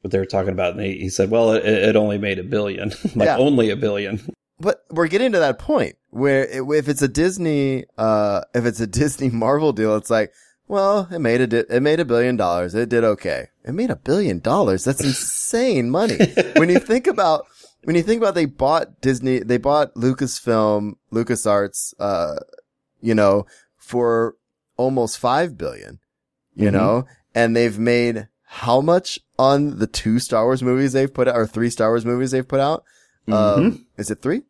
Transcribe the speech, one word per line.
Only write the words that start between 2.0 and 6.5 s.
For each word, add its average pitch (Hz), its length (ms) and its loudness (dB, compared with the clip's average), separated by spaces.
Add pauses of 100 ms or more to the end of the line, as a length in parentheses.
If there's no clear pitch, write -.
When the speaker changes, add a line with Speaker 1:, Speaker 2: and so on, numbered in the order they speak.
Speaker 1:
made 98 200 -4
a 90 60 -8
billion." 101 460 -4
<laughs> - 260 -8
Like, 104 100 2
Speaker 2:
Yeah. 147 120 2
Speaker 1:
only 131 320 4
a 101 60 -2
billion. 104 440 -4 (400)
Speaker 2:
But 185 300 -2
we're 165 180 0
getting 220 240 2
to 185 80 2
that 139 180 0
point 233 380 -2 (140)
where 135 360 0
it, 131 220 -8